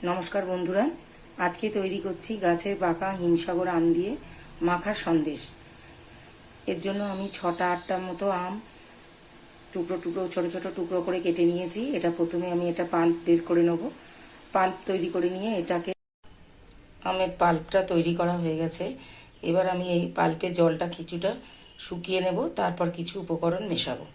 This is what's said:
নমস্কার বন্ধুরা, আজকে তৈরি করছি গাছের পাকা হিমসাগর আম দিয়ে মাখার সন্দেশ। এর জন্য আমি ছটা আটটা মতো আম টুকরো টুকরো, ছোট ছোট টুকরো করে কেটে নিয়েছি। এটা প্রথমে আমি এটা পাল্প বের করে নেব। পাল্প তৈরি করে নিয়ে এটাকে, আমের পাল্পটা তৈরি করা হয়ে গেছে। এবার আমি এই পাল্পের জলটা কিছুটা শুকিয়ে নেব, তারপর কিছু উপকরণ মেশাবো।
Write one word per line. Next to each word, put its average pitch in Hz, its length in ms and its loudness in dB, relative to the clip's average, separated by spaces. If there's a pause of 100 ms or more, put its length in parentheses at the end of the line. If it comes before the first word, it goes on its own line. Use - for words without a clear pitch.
নমস্কার 190 420 0
বন্ধুরা, 185 320 2 (640)
আজকে 190 200 0 (120)
তৈরি 190 280 0
করছি 185 260 -2 (140)
গাছের 175 380 4
পাকা 175 260 2 (100)
হিমসাগর 175 480 4 (100)
আম 165 80 4 (120)
দিয়ে 190 140 0 (560)
মাখার 175 380 2
সন্দেশ। 156 360 2 (1300)
এর 175 140 -2
জন্য 202 160 -2 (120)
আমি 190 120 -4 (120)
ছটা 175 360 0
আটটা 175 220 -2 (120)
মতো 180 180 -4 (180)
আম 185 100 -4 (1160)
টুকরো 180 320 -2
টুকরো, 175 200 -2 (100)
ছোট 175 200 0
ছোট 180 120 -4 (120)
টুকরো 180 300 0
করে 180 180 0
কেটে 170 260 2
নিয়েছি। 180 300 2 (160)
এটা 170 200 2
প্রথমে 175 380 0
আমি 175 160 2
এটা 170 220 0
পাল্প 170 220 6 (100)
বের 170 240 6
করে 170 200 6
নেব। 170 120 2 (760)
পাল্প 185 200 4 (140)
তৈরি 175 260 2
করে 175 200 2
নিয়ে 202 160 -2 (100)
এটাকে, 175 300 0 (1200)
আমের 185 220 2 (100)
পাল্পটা 175 380 4 (120)
তৈরি 170 280 4
করা 175 220 4
হয়ে 160 200 0
গেছে। 165 240 -2 (640)
এবার 180 240 4
আমি 180 120 0 (100)
এই 170 80 4 (140)
পাল্পের 170 420 2
জলটা 165 280 4 (100)
কিছুটা 170 340 -2 (540)
শুকিয়ে 185 400 -2
নেব, 180 120 2 (220)
তারপর 175 280 0 (100)
কিছু 170 160 -6 (100)
উপকরণ 170 480 0
মেশাবো। - 440 -2